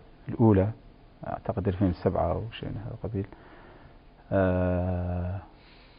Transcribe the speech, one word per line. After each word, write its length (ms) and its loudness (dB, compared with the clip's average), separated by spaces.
الأولى، 400 6
أعتقد 400 -4
ألفين 220 2
وسبعة 420 0
أو 200 -2
شيء 180 -8
من 60 -8
هذا 80 -8
القبيل. 320 -6
آه، 1080 0